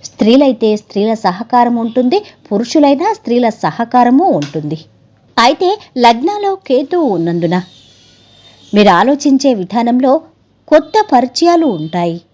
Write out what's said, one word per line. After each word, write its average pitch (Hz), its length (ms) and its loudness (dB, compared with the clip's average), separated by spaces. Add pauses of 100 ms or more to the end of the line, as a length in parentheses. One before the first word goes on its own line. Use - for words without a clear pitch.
స్త్రీలైతే 233 720 2
స్త్రీల 208 380 -4
సహకారం 226 600 -2
ఉంటుంది, 254 480 -2 (280)
పురుషులైనా 285 600 0
స్త్రీల 240 360 -2
సహకారము 240 760 0
ఉంటుంది. 151 540 -4 (600)
అయితే 320 420 0 (180)
లగ్నాలో 330 560 0
కేతువు 311 500 -2
ఉన్నందున 170 580 -2 (1120)
మీరు 208 140 4
ఆలోచించే 269 680 2
విధానంలో 240 680 -2 (480)
కొత్త 311 240 2 (200)
పరిచయాలు 330 540 0
ఉంటాయి. 175 560 -4 (120)